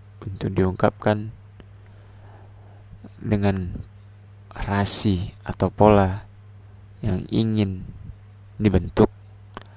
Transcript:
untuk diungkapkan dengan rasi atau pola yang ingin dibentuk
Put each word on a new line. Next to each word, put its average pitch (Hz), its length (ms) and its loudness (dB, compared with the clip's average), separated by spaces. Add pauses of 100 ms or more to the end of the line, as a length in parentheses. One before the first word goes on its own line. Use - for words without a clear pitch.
(200)
untuk - 320 -8
diungkapkan 104 800 0 (1800)
dengan 101 640 -2 (720)
rasi 101 800 -2 (160)
atau - 240 -2
pola 101 560 4 (720)
yang 95 320 -4
ingin 107 560 0 (720)
dibentuk 104 480 4 (680)